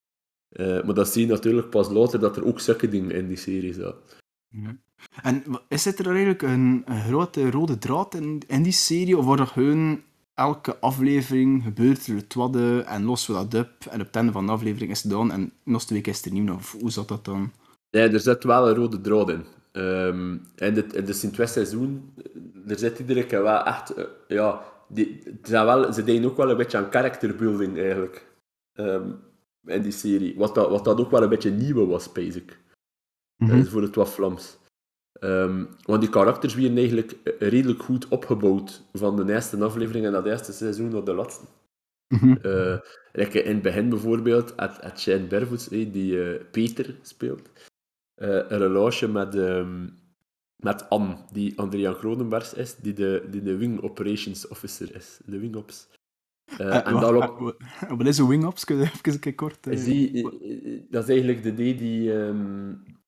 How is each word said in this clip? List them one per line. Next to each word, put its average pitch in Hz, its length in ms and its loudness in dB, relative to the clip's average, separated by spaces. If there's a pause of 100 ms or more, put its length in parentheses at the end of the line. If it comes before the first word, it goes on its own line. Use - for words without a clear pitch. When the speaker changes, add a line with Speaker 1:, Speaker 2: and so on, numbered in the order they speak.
(480)
Speaker 1:
Eh, 92 360 -2
maar 101 100 -2
dat 98 140 2
zie 117 180 2
je 113 60 2
natuurlijk 113 380 2
pas 98 180 2
later, 113 320 4
dat 104 160 2
er - 80 -4
ook 120 160 0
zulke 113 280 2
dingen 95 220 -2
in 90 180 -4
die 92 80 -6
serie 92 380 -6
zaten. 92 280 -10 (460)
Speaker 2:
Ja. 107 280 -12 (460)
En 135 240 0
wa-, 127 220 -8
is 147 160 -2
het 190 140 -2
er 190 80 -4
eigenlijk 190 360 2
een, 127 440 4
een 113 140 -4
grote 135 500 0
rode 139 280 0
draad 165 360 -2
in, 151 320 -6
in 139 160 2
die 180 100 4
serie, 180 460 2
of 135 60 4
wordt 135 160 6
er 131 60 2
gewoon 151 560 2 (320)
elke 147 440 -2
aflevering 131 840 2
gebeurt 117 440 2
er 113 100 -4
het 104 180 -8
wadde 123 520 2
en 104 180 -4
lossen 117 300 -2
we 104 140 -4
dat 117 180 0
op - 260 -20
en 113 80 -6
op 98 60 -6
het - 100 -8
einde 113 160 2
van 98 140 -2
de 107 60 0
aflevering 107 380 -4
is 104 120 -6
het 104 100 -2
gedaan 110 200 0
en 95 200 -4 (120)
nog 113 200 -2
twee 104 160 -2
keer 107 120 -4
is - 60 -8
het - 80 -12
er 92 60 -8
niet 98 100 0
meer, 98 120 -2
of 92 260 -12
hoe 117 100 -4
zat - 180 -6
dat 104 160 -8
dan? 98 280 -6 (380)
Speaker 1:
Nee, 113 180 6
er 107 120 2
zit 120 240 2
wel 123 240 6
een 110 60 6
rode 113 260 0
draad 101 300 2
in. 82 140 -4 (280)
Ehm, 92 600 -2 (240)
in 104 180 0
de, 107 180 2
in 98 120 -2
de 101 80 -4
Sint-West 107 400 -4
seizoen, 123 640 -4 (520)
er 104 120 -4
zit 117 200 -2
iedere 123 280 0
keer 98 160 0
wel 107 220 4
echt, - 300 -4
eh, 90 100 -8 (240)
ja, 104 340 0 (260)
die, 107 360 -2
ze - 80 -16 (100)
zijn 110 220 2
wel, 123 280 4
ze 107 120 -2
deden 117 260 4
ook 127 60 -6
wel 135 140 4
een 117 60 2
beetje 117 220 0
aan 98 120 -2
character 123 460 0
building 101 420 0
eigenlijk. 92 480 -4 (460)
Ehm, 95 380 -4 (560)
in 90 160 -2
die 101 100 -4
serie. 98 440 0
Wat 101 180 0
dat, 104 160 4
wat 101 140 0
dat 113 160 4
ook 120 100 -2
wel 120 120 6
een 104 60 6
beetje 107 220 2
nieuwe 117 360 2
was, 87 260 -2
pijs 90 240 -6
ik. - 220 -16 (800)
Speaker 2:
Mhm. 113 220 2
Speaker 1:
Eh, 131 80 8
voor 104 160 0
het 101 120 -2
wat 101 160 2
Vlaams. - 480 -6 (600)
Ehm, 92 440 0 (180)
want 107 180 2
die 110 100 2
karakters 113 440 4
werden 123 220 2
eigenlijk, 117 360 2
eh, - 360 -4
redelijk 120 340 2
goed 127 260 -4
opgebouwd 101 760 0 (100)
van 101 240 -2
de 98 160 0
eerste 107 320 -2
aflevering 113 420 -2
en 101 60 0
dat 95 140 0
eerste 110 260 -4
seizoen 110 360 -4
naar 104 160 -4
de 98 100 -2
laatste. - 300 -8 (720)
Speaker 2:
Mhm. 123 180 8
Speaker 1:
Eh, 95 460 0 (340)
like 101 300 0
in 107 120 0
het 101 80 -2
begin 98 260 0
bijvoorbeeld, 117 680 2
had, - 260 -6
had - 180 -14
Shane 95 260 0
Bervoets, 120 420 -4
eh, 107 240 -4
die, 92 420 -2
eh, - 160 -10
Peter 117 520 -2
speelt, - 480 -10 (640)
eh, 104 140 -8
een 98 300 0
relatie 98 500 2
met, 101 260 -2
ehm, 90 540 -2 (760)
met 101 260 -4
Anne, 101 280 0 (160)
die 101 260 -4
Andrea 98 340 -2
Kronenbergs 113 640 -4
is, 127 220 -10
die 104 160 -6
de, 98 380 -2
die 98 120 -8
de 95 140 -2
Wing 113 240 -4
Operations 104 680 -6
Officer - 460 -14
is. - 320 -20
De 98 120 -10
Wing 110 180 -8
Ops. - 320 -16 (680)
Eh, 98 80 -6
Speaker 2:
Eh, 101 200 2
Speaker 1:
en 107 60 0
Speaker 2:
wacht, 117 120 4
Speaker 1:
daarop 120 180 6 (400)
Speaker 2:
eh, 127 260 -14
wa-, 131 80 -6
wat 123 100 0
is 143 120 4
een 135 100 6
Wing 151 160 4
Ops? 180 200 -6
Kun 151 120 0
je 139 60 2
even 156 300 0
een 143 80 -2
keer 139 140 -6
kort, - 320 -10
eh, 131 120 -2
Speaker 1:
Zie, 127 440 2
Speaker 2:
wa- - 80 -6
Speaker 1:
eh, 113 440 -12
eh, 110 160 -12
dat 117 120 0
is 107 60 -4
eigenlijk 127 340 4
de 110 100 -2
D 120 260 -2
die, 113 400 -2
ehm, 101 540 -6 (360)